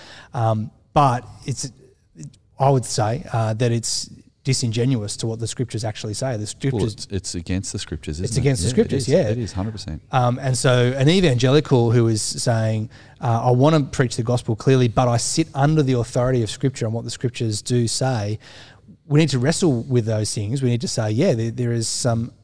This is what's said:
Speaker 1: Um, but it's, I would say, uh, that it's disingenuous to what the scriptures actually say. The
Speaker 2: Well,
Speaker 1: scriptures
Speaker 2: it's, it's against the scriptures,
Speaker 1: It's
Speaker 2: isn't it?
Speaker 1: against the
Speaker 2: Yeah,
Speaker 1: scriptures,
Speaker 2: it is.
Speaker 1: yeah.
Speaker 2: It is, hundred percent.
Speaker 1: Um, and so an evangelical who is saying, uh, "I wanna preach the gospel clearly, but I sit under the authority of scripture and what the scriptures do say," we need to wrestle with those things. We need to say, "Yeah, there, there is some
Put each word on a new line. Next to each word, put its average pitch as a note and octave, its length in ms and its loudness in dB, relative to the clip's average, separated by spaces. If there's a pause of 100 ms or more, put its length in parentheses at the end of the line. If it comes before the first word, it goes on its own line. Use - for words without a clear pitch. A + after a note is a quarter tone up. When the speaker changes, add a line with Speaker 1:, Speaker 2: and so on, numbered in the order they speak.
(360)
Speaker 1:
Um, A2 340 0 (240)
but B2+ 340 2 (180)
it's, C3+ 260 -8 (880)
I C3+ 100 4
would C3 160 2
say, A#2 480 -2
uh, A2 220 0
that A#2 160 0
it's - 400 -4 (320)
disingenuous A#2+ 720 0
to A#2 100 -4
what A2+ 120 -6
the A2+ 60 -6
scriptures A2+ 380 -6
actually G#2+ 320 -6
say. A#2+ 160 -4
The A2 80 -4
Speaker 2:
Well, G#2 80 -6
Speaker 1:
scriptures A2+ 460 -2
Speaker 2:
it's, - 180 -14
it's F#2+ 240 -6
against F#2 380 -6
the - 40 -6
scriptures, D#2 420 -8
Speaker 1:
It's F#2 120 -4
Speaker 2:
isn't C3 100 0
it? C3 60 2
Speaker 1:
against B2+ 160 0
the G#2 60 0
Speaker 2:
Yeah, - 20 -2
Speaker 1:
scriptures, C#3 360 0
Speaker 2:
it C3 40 0
is. F#3 140 4
Speaker 1:
yeah. G#2+ 40 0
Speaker 2:
It A#2 80 0
is, A2+ 140 -6
hundred G2+ 220 -4
percent. D#2+ 280 -10 (100)
Speaker 1:
Um, B2 300 2
and C3 160 0
so B2 400 4
an C3+ 120 4
evangelical C3+ 840 4
who A#2 160 4
is A2 160 0
saying, A2 680 -2 (320)
uh, A2+ 220 0
"I B2 80 4
wanna C#3+ 320 4
preach C3 320 -2
the A#2+ 80 -2
gospel A#2 320 -2
clearly, B2+ 320 4
but B2 200 2
I A#2+ 100 2
sit D#3 360 -2
under D3+ 300 2
the C3 100 2
authority B2 480 0
of G#2+ 80 -2
scripture C3 360 -4
and A2 80 -2
what A#2 100 -6
the A2+ 80 -10
scriptures A2+ 500 -4
do B2 260 0
say," A2 520 -2 (680)
we D3 120 4
need D#3+ 100 4
to C3 80 0
wrestle C3 460 2
with B2 220 0
those A2 280 -2
things. A#2+ 300 -4
We B2 60 2
need A#2+ 120 0
to - 60 -4
say, G#2+ 240 -2
"Yeah, D3 220 2
there, A2+ 180 -2
there A#2+ 200 -2
is A#2 160 -2
some A#2 440 -2 (120)